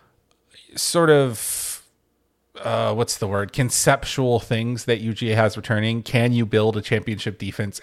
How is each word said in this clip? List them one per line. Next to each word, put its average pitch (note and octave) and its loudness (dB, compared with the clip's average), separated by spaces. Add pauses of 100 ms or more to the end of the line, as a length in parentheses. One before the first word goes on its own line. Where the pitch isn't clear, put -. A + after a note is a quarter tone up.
(760)
sort E3 4
of, - 2 (800)
uh, A2+ 0
what's A#2 -2
the A2 -4
word? G2+ -2
Conceptual B2+ 2
things A2+ -4
that A#2 2
U A2 -2
G A2 -2
A G#2+ 2
has A2 0
returning. A2 -2
Can B2 2
you A#2+ 2
build G#2+ 2
a G#2+ -4
championship G#2 -4
defense G2+ -8